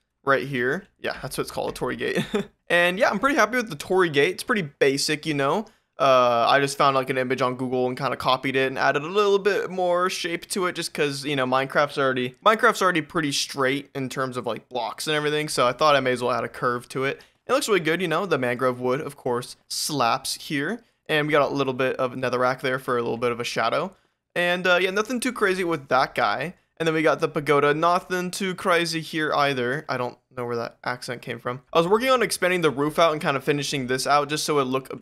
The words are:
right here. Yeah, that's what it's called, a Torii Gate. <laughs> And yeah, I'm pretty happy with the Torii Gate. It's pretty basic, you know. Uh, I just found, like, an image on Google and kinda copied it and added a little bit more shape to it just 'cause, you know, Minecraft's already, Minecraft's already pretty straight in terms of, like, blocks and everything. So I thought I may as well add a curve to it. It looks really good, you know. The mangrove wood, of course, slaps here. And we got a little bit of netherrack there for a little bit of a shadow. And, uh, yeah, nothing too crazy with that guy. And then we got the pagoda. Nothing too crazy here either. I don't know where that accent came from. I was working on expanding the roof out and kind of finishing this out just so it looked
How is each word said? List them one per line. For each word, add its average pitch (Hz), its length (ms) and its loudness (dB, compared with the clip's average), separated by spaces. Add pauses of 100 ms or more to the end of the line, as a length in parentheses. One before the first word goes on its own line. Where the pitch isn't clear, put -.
(240)
right 135 220 2
here. 139 400 -2 (140)
Yeah, - 200 -6
that's - 160 -10
what 147 60 -2
it's - 80 -10
called, - 200 -6
a - 20 -6
Torii 123 240 -6
Gate. 123 360 -2
<laughs> 202 160 -4 (220)
And 175 280 4
yeah, 277 120 2
I'm 214 80 0
pretty 277 180 0
happy 220 200 2
with 240 140 -2
the 151 60 -10
Torii 185 340 0
Gate. 147 240 2
It's - 80 -10
pretty 214 200 -2
basic, 143 640 0
you 156 100 -2
know. 143 320 0 (320)
Uh, 123 500 6
I 135 120 6
just 139 180 0
found, 139 160 6
like, 131 160 0
an 131 80 -2
image 127 240 -2
on 127 140 0
Google 127 320 0
and 127 80 -4
kinda 131 200 -4
copied 131 380 0
it 131 140 2
and 131 100 -4
added 139 240 2
a 156 60 -6
little 202 300 2
bit 190 300 0
more 180 400 0
shape 170 420 -6
to 185 160 -2
it 175 80 -2
just 170 200 -8
'cause, 139 300 -2
you 147 100 -4
know, 131 120 0
Minecraft's 139 520 0
already, 127 460 0
Minecraft's 220 380 4
already 175 180 2
pretty 147 320 -4
straight 135 640 -2
in 131 140 -6
terms 131 280 -4
of, 117 100 -6
like, 107 220 -6
blocks 113 380 -6
and 151 100 0
everything. 151 320 0
So 135 180 2
I 123 60 4
thought 147 240 6
I 131 40 4
may 127 120 2
as 120 100 -2
well 123 100 0
add 120 120 -2
a 120 40 -6
curve 123 420 -4
to 131 140 -4
it. 139 160 -4 (260)
It - 60 -2
looks 277 160 2
really 196 120 4
good, 160 220 0
you 175 60 -2
know. 170 180 0
The 160 120 2
mangrove 123 420 0
wood, 127 200 0
of - 160 -10
course, 123 400 -4 (120)
slaps 131 680 0
here. 160 480 -6 (260)
And 151 180 0
we 151 60 -2
got 143 180 4
a - 40 -4
little 135 180 0
bit 127 240 -2
of 127 160 -2
netherrack 127 480 0
there 131 180 -2
for 131 200 -2
a 120 40 0
little 120 140 -4
bit 120 160 0
of 113 80 -6
a 120 40 -6
shadow. 127 520 -2 (400)
And, 175 300 0
uh, 180 140 6
yeah, 185 100 0
nothing 214 300 -4
too 247 120 -2
crazy 185 320 0
with 165 240 -4
that 135 260 2
guy. 123 400 -2 (220)
And 165 100 -4
then 160 80 2
we 160 80 0
got 156 160 4
the 160 100 0
pagoda. 147 460 2
Nothing 180 560 0
too 185 240 -4
crazy 170 460 0
here 156 340 -4
either. 139 540 0
I 131 80 -2
don't 123 200 -6 (200)
know 123 100 -6
where 120 80 -6
that 117 300 -8
accent 123 360 -8
came 120 200 -10
from. 127 200 -8 (120)
I 160 60 2
was 170 100 4
working 220 200 2
on 254 140 2
expanding 180 380 0
the 156 100 4
roof 147 300 0
out 165 120 6
and 151 80 -4
kind 143 160 0
of 131 60 -6
finishing 143 460 -2
this 127 180 -2
out 143 220 2
just 147 160 -4
so 147 160 2
it 135 40 2
looked 131 360 -4